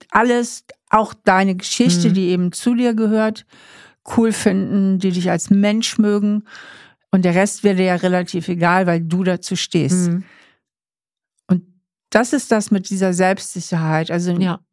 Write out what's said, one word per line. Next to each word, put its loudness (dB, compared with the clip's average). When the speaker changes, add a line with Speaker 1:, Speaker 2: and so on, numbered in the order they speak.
Speaker 1:
alles, 0
auch 2
deine 2
Geschichte, 0
Speaker 2:
Mhm. 2
Speaker 1:
die 0
eben 0
zu -2
dir 0
gehört, -2
cool 4
finden, 0
die 0
dich -2
als -2
Mensch 2
mögen. 0
Und 2
der 2
Rest 0
wäre 2
dir 2
ja 2
relativ -2
egal, 2
weil 0
du -2
dazu -4
stehst. 0
Speaker 2:
Mhm. -4
Speaker 1:
Und 0
das 0
ist -4
das 0
mit -2
dieser -2
Selbstsicherheit. -2
Also -2
in, -2
Speaker 2:
Ja. -2